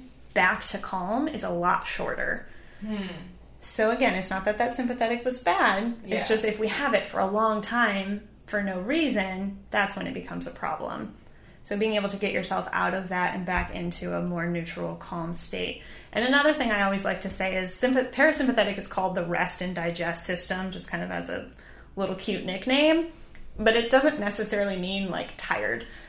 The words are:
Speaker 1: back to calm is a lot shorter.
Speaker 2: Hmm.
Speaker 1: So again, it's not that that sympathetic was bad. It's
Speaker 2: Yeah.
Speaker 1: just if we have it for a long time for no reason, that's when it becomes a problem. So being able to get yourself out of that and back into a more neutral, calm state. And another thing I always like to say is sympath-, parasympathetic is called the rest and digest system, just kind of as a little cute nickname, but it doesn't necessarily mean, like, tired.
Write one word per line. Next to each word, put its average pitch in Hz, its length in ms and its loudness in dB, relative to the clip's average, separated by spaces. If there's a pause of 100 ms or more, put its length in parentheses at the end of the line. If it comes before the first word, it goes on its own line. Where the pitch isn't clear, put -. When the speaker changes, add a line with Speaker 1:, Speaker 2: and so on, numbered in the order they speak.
(340)
Speaker 1:
back 190 320 4
to - 120 -2
calm 196 500 -2
is 196 160 -4
a 185 60 -2
lot 175 380 2
shorter. - 600 -4 (380)
Speaker 2:
Hmm. 208 220 -4 (540)
Speaker 1:
So 220 300 2
again, 240 240 2
it's 185 140 -2
not 190 160 -4
that 214 140 2
that 240 160 2
sympathetic 240 500 0
was 254 160 0
bad. 233 520 2 (120)
It's 190 160 0
Speaker 2:
Yeah. - 60 -2
Speaker 1:
just 220 180 4
if 214 140 0
we 214 100 0
have 269 240 0
it 196 100 4
for - 160 -4
a 196 60 4
long 214 360 2
time 208 680 0 (180)
for 202 180 -2
no 190 160 -2
reason, 196 800 0 (120)
that's 202 280 0
when 180 100 -4
it - 60 -4
becomes 87 340 -8
a - 40 -8
problem. - 600 -6 (480)
So - 140 -6
being 214 200 2
able 202 140 2
to 202 80 -4
get 202 140 -2
yourself 185 400 -2
out 180 220 2
of 190 160 -4
that 180 260 0
and 185 100 -4
back 180 300 -2
into 175 400 -4
a 175 60 -2
more 175 260 -2
neutral, 170 480 -4
calm 170 380 -6
state. - 480 -6 (320)
And 220 100 2
another 285 300 6
thing 254 180 0
I 202 120 2
always 196 200 2
like 190 180 -2
to 190 80 -6
say 190 280 -2
is 180 160 -2
sympath-, 254 400 2
parasympathetic 254 640 4
is 190 100 -6
called 185 280 0
the 175 100 0
rest 170 360 0
and 180 140 -4
digest 170 500 -2
system, 185 460 -2
just 180 180 -8
kind 170 140 -4
of 185 80 -6
as - 160 -4
a - 240 -6 (460)
little 202 180 -2
cute - 300 -4
nickname, 294 600 4 (500)
but 220 180 6
it 233 140 2
doesn't 202 320 6
necessarily 202 560 0
mean, 190 320 -2
like, 175 260 -4
tired. 117 480 -2 (260)